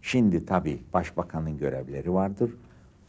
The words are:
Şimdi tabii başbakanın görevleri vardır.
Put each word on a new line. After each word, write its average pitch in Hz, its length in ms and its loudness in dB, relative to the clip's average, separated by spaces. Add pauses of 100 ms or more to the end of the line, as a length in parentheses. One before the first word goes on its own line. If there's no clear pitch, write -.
Şimdi 101 440 4
tabii 80 320 0 (140)
başbakanın 80 680 -2
görevleri 67 560 -4
vardır. 98 360 0 (580)